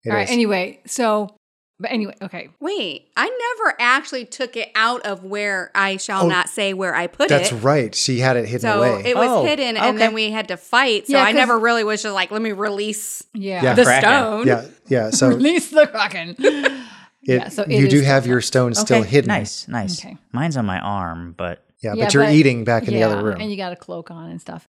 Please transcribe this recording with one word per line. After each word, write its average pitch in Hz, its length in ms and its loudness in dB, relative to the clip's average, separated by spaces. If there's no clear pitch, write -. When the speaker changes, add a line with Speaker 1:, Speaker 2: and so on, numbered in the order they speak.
Speaker 1:
It 226 40 -4
Speaker 2:
All 208 60 0
right, 202 80 0
Speaker 1:
is. 208 80 -4
Speaker 2:
anyway, 208 540 0
so, 214 500 -2
but - 100 -8
anyway, 214 300 -4
okay. 180 260 -14
Speaker 3:
Wait, 277 560 -8
I 254 100 2
never 466 500 -2
actually 254 460 0
took 247 320 -10
it 226 180 -8
out 233 320 0
of 190 200 -8
where, 202 500 -4
I 196 220 0
shall 190 260 -2
Speaker 1:
Oh, 170 60 4
Speaker 3:
not 180 180 2
say 196 260 -2
where 185 220 -2
I 175 120 -2
put 294 200 -2
Speaker 1:
that's 135 240 4
Speaker 3:
it. 120 60 -4
Speaker 1:
right. 127 360 2
She 127 260 -2
had 127 180 2
it 113 80 0
hidden 117 160 -6
Speaker 3:
So 220 200 0
Speaker 1:
away. 117 220 2
Speaker 3:
it 247 140 0
was 240 120 2
Speaker 4:
Oh, 202 140 2
Speaker 3:
hidden, 262 320 -2
and - 20 -4
Speaker 4:
okay. 214 200 0
Speaker 3:
then 220 160 2
we 220 180 -2
had 214 160 -6
to 180 80 -6
fight. 233 520 0
So 277 100 2
Speaker 2:
Yeah, 269 60 6
Speaker 3:
I 214 80 4
Speaker 2:
'cause 226 40 0
Speaker 3:
never 240 240 4
really 233 240 2
was 214 180 -2
just 208 140 -6
like, 185 160 -2
"Let 214 100 -4
me 220 120 -2
release 208 680 -6
Speaker 2:
Yeah. 190 280 -6
Speaker 1:
Yeah. 127 120 2
Speaker 3:
the - 100 6
Speaker 4:
Kraken. 131 260 6
Speaker 3:
stone." 233 380 2
Speaker 1:
Yeah, 120 180 2
yeah. 117 220 0
So - 180 2
Speaker 2:
<laughs> 123 80 6
Release 294 360 2
the 302 160 6
Kraken. 185 520 -6
Speaker 1:
it, 285 320 2
Speaker 2:
Yeah, 127 260 0
so - 140 -6
it 151 80 -4
Speaker 1:
you 135 160 4
Speaker 2:
is 131 40 4
Speaker 1:
do 143 60 6
Speaker 2:
still 139 100 4
Speaker 1:
have 135 200 4
your 123 120 2
Speaker 2:
stuck. - 80 -4
Speaker 1:
stone 123 280 2
still - 260 2
Speaker 4:
Okay, 95 80 -4
Speaker 1:
hidden. 143 180 4
Speaker 4:
nice, 139 400 -4
nice. 113 320 -6
Speaker 2:
Okay. - 160 -18
Speaker 4:
Mine's 147 240 -4
on 117 100 -2
my 92 140 -4
arm, 87 580 -8
but 87 280 -8
Speaker 1:
Yeah, 107 140 -6
Speaker 2:
Yeah, - 100 0
Speaker 1:
but 202 80 0
you're 143 120 6
Speaker 2:
but 147 80 4
Speaker 1:
eating 131 300 4
back 117 240 0
in - 60 -2
the 110 100 2
other 107 120 2
Speaker 2:
yeah, 101 60 -2
Speaker 1:
room. - 200 -4
Speaker 2:
and 214 100 -6
you 196 60 -8
got 185 160 -8
a - 20 -10
cloak 175 360 -14
on 165 180 -16
and 170 100 -14
stuff. 165 320 -16